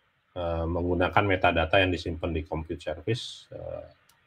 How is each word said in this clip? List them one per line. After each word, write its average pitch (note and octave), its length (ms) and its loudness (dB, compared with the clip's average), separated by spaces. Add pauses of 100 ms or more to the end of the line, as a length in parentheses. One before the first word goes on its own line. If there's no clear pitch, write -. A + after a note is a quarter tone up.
(340)
eh, E2+ 320 -2
menggunakan F2 640 2
metadata F2 560 4
yang F#2 100 2
disimpan E2+ 400 -4
di D#2+ 140 -2
compute D#2+ 340 -6
service, - 720 -6
eh, - 320 -10 (420)